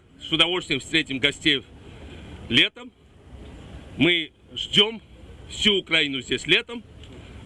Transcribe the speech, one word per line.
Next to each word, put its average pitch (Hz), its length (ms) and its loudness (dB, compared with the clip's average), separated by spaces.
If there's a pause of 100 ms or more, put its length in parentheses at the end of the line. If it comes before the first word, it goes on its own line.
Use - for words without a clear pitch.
(220)
с - 100 -12
удовольствием 165 480 2
встретим 143 380 0
гостей 139 460 2 (880)
летом. 202 420 2 (1040)
Мы 165 340 2 (220)
ждём 208 480 2 (480)
всю 202 300 4
Украину 147 420 0
здесь 123 240 -4
летом, 233 380 0 (640)